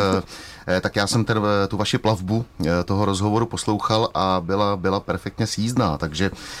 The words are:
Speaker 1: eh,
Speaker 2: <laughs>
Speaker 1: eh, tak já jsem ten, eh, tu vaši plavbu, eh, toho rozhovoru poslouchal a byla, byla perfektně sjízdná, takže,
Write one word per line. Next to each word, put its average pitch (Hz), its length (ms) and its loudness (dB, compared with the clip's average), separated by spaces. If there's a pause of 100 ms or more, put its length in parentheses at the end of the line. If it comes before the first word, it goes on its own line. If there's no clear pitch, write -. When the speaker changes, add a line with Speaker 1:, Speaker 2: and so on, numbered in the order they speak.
(180)
Speaker 1:
eh, 90 40 0 (460)
Speaker 2:
<laughs> - 0 - (100)
Speaker 1:
eh, 92 40 2
tak 101 140 -4
já 101 120 2
jsem 110 180 2
ten, 110 120 0
eh, 104 300 2
tu 101 100 -4
vaši 104 200 0
plavbu, 107 480 0 (200)
eh, 87 180 2
toho 101 220 0
rozhovoru 104 400 2
poslouchal 110 680 0
a 92 320 2
byla, 101 320 2
byla 95 220 0
perfektně 95 480 -4
sjízdná, 110 500 0
takže, 82 340 -2 (280)